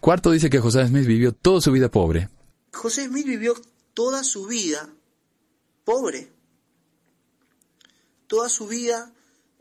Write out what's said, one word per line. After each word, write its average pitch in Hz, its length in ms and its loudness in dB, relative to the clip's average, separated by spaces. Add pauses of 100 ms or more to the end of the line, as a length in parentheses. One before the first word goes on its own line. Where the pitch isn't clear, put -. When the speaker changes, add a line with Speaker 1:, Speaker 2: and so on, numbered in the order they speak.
Speaker 1:
Cuarto 170 320 4
dice 160 180 2
que 135 80 4
José 120 280 2
Smith 131 200 2
vivió 117 260 2
toda 180 300 2
su 143 100 4
vida 127 180 4
pobre. 85 380 2 (440)
Speaker 2:
José 262 340 -6
Smith 277 200 -6
vivió 233 280 -2 (400)
toda 262 280 -2
su 196 240 -6
vida 160 440 -6 (920)
pobre. 214 460 -4 (2000)
Toda 233 240 -2
su 220 160 -6
vida 233 480 -8 (460)